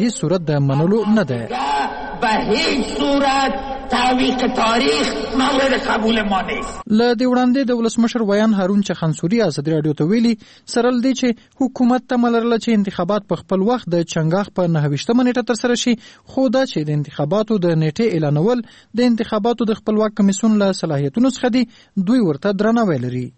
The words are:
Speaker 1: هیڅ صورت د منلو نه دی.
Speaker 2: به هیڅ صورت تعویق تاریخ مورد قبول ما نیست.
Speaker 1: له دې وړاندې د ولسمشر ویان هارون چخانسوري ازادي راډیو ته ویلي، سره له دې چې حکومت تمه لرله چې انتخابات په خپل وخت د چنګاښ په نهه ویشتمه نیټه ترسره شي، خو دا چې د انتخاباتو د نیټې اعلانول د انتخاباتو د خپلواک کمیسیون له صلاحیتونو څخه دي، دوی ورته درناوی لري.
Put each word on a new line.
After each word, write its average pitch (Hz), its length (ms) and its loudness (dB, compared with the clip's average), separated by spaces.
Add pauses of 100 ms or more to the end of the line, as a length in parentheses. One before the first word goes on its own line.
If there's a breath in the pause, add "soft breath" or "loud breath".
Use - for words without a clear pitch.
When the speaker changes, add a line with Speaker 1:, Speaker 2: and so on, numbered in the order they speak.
Speaker 1:
هیڅ 233 180 -2
صورت 160 320 0
د 143 160 2
منلو 170 360 2 (120)
نه 214 160 2
دی. 117 100 -4 (800)
Speaker 2:
به 220 80 0 (200)
هیڅ 294 480 0
صورت 277 680 0 (240)
تعویق 247 500 0 (160)
تاریخ 262 560 0 (280)
مورد 269 340 2 (100)
قبول 226 340 0 (120)
ما 190 180 0
نیست. - 240 -8 (140)
Speaker 1:
له 233 280 2
دې 247 140 0
وړاندې 247 400 2
د 247 100 0
ولسمشر 226 520 0
ویان 214 280 2
هارون 196 300 2
چخانسوري 170 540 -2
ازادي 151 320 -2
راډیو 151 260 0
ته 151 100 2
ویلي، 226 240 2 (400 loud breath)
سره 240 160 2
له 247 140 0
دې 262 160 2
چې - 420 -4
حکومت 247 520 0
تمه 240 200 2
لرله 233 240 0
چې 226 220 0
انتخابات 196 500 -2
په 165 120 -2
خپل 190 280 -2
وخت 247 240 -2
د 170 180 0
چنګاښ 170 460 -2
په 170 160 0
نهه 147 180 0
ویشتمه 233 360 0
نیټه 247 240 -2
ترسره 240 320 0
شي، 240 120 2 (380 loud breath)
خو 269 140 2
دا 262 180 2
چې 262 120 -6 (120)
د 147 100 0
انتخاباتو 185 640 -2
د 165 160 2
نیټې 156 260 0 (120)
اعلانول 160 440 0 (380 loud breath)
د 247 120 4
انتخاباتو 226 600 0
د - 80 -4
خپلواک 214 420 0
کمیسیون 208 400 2
له 196 200 0
صلاحیتونو 160 540 0
څخه 254 200 -2
دي، 247 100 2 (300 loud breath)
دوی 214 320 2
ورته 190 340 -2
درناوی 214 460 2
لري. 123 180 -6 (120)